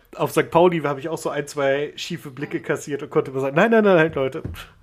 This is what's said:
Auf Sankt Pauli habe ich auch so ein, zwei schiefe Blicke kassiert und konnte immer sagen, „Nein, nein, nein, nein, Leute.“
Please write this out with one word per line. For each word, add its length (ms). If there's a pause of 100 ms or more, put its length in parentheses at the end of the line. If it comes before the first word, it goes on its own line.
(160)
Auf 160
Sankt 180
Pauli 320
habe 180
ich 100
auch 100
so 100
ein, 180
zwei 480
schiefe 360
Blicke 300
kassiert 420
und 80
konnte 180
immer 120
sagen, 140
„Nein, 140
nein, 140
nein, 140
nein, 160
Leute.“ 280 (420)